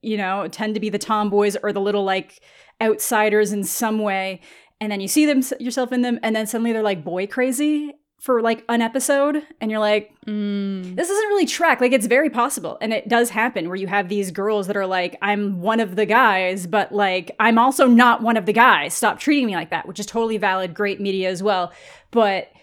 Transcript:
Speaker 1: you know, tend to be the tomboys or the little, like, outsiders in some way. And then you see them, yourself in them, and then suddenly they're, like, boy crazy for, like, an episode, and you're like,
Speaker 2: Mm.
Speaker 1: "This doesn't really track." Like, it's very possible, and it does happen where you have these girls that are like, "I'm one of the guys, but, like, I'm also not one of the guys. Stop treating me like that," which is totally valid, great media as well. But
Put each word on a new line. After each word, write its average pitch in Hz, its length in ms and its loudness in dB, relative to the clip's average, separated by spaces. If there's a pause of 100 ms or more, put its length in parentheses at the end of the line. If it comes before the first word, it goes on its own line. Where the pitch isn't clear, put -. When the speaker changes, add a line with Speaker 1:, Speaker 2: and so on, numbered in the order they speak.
Speaker 1:
you 214 160 -4
know, 190 320 -2
tend 214 240 -4
to 214 60 -4
be 214 100 -4
the 202 100 -4
tomboys 208 640 0
or 208 80 -2
the 196 100 -2
little, 202 220 0
like, 190 380 -4 (400)
outsiders 214 720 2
in 202 100 -2
some 220 340 -2
way. 190 440 -4 (400)
And 214 100 -4
then 202 80 -4
you 196 80 -6
see 302 180 2
them, 285 160 2 (180)
yourself 247 340 -4
in 247 80 0
them, 247 200 -2
and 220 140 -2
then 220 100 -2
suddenly 226 280 -2
they're, 220 100 -2
like, 196 200 -2
boy 180 240 -6
crazy 285 680 -2 (260)
for, 240 220 0
like, 226 260 0
an 233 140 0
episode, 277 600 0 (200)
and 220 100 -4
you're 214 80 -2
like, 208 320 0 (160)
Speaker 2:
Mm. 202 680 -4
Speaker 1:
"This 339 120 -2
doesn't 415 200 -2
really 403 180 2
track." 320 340 0
Like, 247 140 2
it's 240 120 2
very 262 240 2
possible, 233 520 -4
and 220 120 -4
it - 140 -4
does 233 220 2
happen 220 380 -2
where 185 100 -6
you 196 100 -6
have 190 220 -2
these 196 220 -2
girls 196 360 -2
that 202 100 -2
are 196 100 -2
like, 180 340 -2
"I'm 202 400 -2
one 220 200 0
of 185 140 -4
the 214 100 2
guys, 190 640 4
but, 196 260 0
like, 190 460 0
I'm 226 180 6
also 262 300 4
not 240 340 6
one 226 160 0
of 185 80 -4
the 208 80 0
guys. 196 400 6
Stop - 260 -2
treating 285 260 2
me 202 100 -2
like 160 160 -6
that," 165 160 -6
which 180 120 -12
is 208 60 -8
totally 226 320 -2
valid, 190 360 -2
great 202 260 -2
media 190 300 -2
as 185 140 -4
well. 185 280 0 (400)
But 202 380 0 (140)